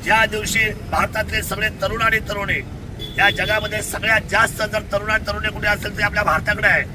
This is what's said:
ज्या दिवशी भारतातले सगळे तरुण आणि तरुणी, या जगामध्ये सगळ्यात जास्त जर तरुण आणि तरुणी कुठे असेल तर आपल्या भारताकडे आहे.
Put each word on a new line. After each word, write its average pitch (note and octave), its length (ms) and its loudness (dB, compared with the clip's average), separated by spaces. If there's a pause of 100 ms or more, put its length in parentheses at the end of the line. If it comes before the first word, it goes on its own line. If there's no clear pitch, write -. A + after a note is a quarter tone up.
ज्या A3 240 6
दिवशी G#3+ 420 0 (220)
भारतातले G3+ 520 0
सगळे G#3 260 -2 (120)
तरुण G#3 200 -2
आणि A3 180 2 (100)
तरुणी, G3 300 -2 (580)
या G3 180 6
जगामध्ये G#3 480 -2
सगळ्यात G#3 480 0
जास्त A3 320 2
जर G#3+ 180 -2 (100)
तरुण G#3 180 -2
आणि G#3+ 180 0
तरुणी G#3 220 -2
कुठे G#3 180 -4
असेल G#3 300 0
तर G#3+ 60 0
आपल्या G#3 200 2
भारताकडे G#3 440 2
आहे. E3 160 4 (120)